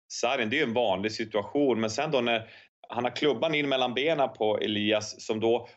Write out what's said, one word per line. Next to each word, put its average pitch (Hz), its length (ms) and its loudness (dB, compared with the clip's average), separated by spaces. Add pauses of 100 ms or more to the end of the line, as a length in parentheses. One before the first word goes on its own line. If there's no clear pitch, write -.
(120)
sargen, 120 380 -2
det 131 60 0
är 156 40 2
ju 151 40 2
en 117 100 -2
vanlig 107 380 0
situation. 113 680 0
Men 110 100 0
sen 151 200 -4
då 135 100 2
när 117 300 -2 (380)
han 120 160 0
har 123 120 -2
klubban 151 380 2
in 143 140 0
mellan 127 260 0
benen 143 340 2 (100)
på 107 200 2
Elias, 107 680 0
som 110 140 -2
då 117 360 2